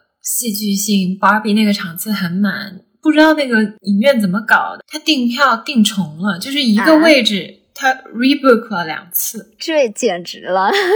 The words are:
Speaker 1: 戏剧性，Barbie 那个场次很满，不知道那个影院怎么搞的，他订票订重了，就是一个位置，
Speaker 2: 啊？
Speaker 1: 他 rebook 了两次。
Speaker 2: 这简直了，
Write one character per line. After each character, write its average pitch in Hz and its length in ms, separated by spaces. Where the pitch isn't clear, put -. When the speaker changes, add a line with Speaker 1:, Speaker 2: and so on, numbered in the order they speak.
Speaker 1:
戏 - 300
剧 202 220
性， 196 440
Barbie 208 380
那 220 80
个 208 80
场 175 260
次 214 140
很 185 180
满， 185 520
不 302 120
知 294 40
道 311 160
那 294 140
个 220 160
影 196 200
院 269 180
怎 202 100
么 202 120
搞 - 340
的， - 120
他 302 120
订 277 300
票 247 260
订 240 260
重 175 400
了， 190 160
就 233 140
是 285 100
一 226 160
个 311 200
位 302 260
置， 196 320
Speaker 2:
啊？ - 180
Speaker 1:
他 262 200
rebook 262 580
了 175 160
两 156 240
次。 - 480
Speaker 2:
这 302 320
简 190 320
直 - 200
了， 190 280